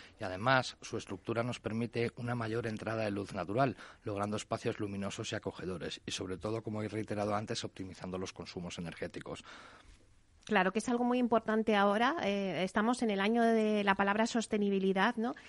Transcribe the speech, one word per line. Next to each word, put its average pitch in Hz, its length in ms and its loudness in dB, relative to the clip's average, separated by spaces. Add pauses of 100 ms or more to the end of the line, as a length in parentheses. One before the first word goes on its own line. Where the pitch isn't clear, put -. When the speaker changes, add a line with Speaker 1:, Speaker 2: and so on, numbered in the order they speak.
(200)
Speaker 1:
Y - 40 -8
además, 113 580 0
su - 160 -8
estructura 107 440 -4
nos 120 180 -4
permite 117 580 -4
una 120 180 -4
mayor 113 320 -4
entrada 110 360 -4
de 104 80 0
luz 101 220 -4
natural, 104 440 0 (260)
logrando 104 320 -2
espacios 113 440 -4
luminosos 98 520 -6
y 113 40 -4
acogedores. 87 680 -8
Y - 60 -6
sobre 92 260 -6
todo, 110 260 -4
como 107 200 -4
he 107 60 -4
reiterado 104 440 -2
antes, 110 300 -2
optimizando 92 540 -8
los 92 160 -6
consumos 87 440 -8
energéticos. 87 680 -8 (1000)
Speaker 2:
Claro, 185 280 2
que 220 60 -2
es 214 100 -2
algo 240 160 2
muy 247 140 2
importante 220 540 2
ahora. 208 480 4
Eh, 196 440 0
estamos 220 360 2
en 233 80 2
el 196 120 2
año 226 220 4
de 214 420 4
la 196 100 6
palabra 202 320 4
sostenibilidad, 202 880 2
¿no? 240 200 -2 (140)